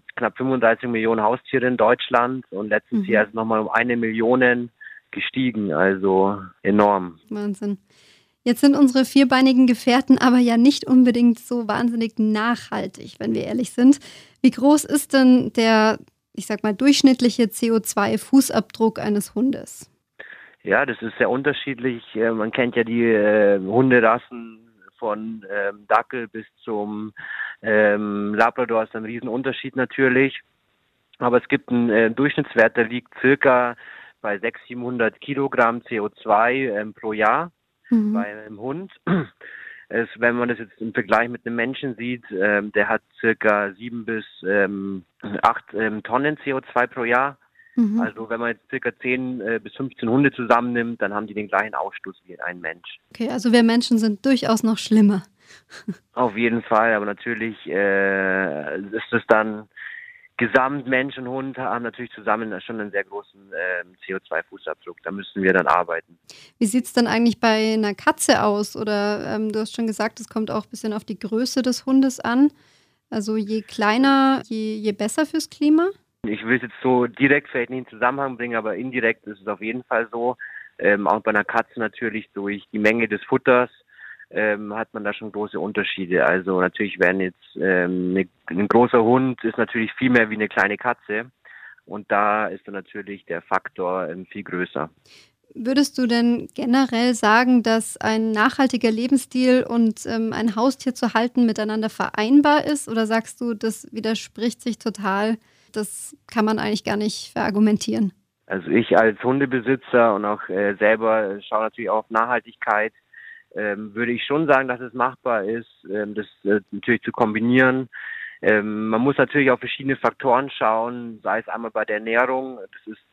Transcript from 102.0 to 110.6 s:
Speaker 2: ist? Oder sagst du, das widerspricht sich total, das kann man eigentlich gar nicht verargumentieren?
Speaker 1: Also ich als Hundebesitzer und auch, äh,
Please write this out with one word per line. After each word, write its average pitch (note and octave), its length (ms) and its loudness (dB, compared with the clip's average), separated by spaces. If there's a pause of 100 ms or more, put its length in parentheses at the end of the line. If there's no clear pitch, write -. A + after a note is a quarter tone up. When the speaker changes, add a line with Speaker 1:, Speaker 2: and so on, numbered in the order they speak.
Speaker 2:
ist? D4 220 -4
Oder A3+ 200 -2
sagst A3+ 340 -4
du, A#3 140 -4
das A3 360 -6
widerspricht A3 680 -6
sich A3+ 160 -6
total, G#3 600 -2 (340)
das - 420 -10 (160)
kann A3 140 0
man G#3+ 140 0
eigentlich G#3+ 240 -4
gar G3+ 140 -2
nicht - 340 -6
verargumentieren? G#3+ 800 0 (320)
Speaker 1:
Also F2+ 240 -6
ich G#2+ 260 2
als A2 280 2
Hundebesitzer B2+ 920 0
und G#2 120 -2
auch, G#2 240 -4
äh, G2+ 260 -2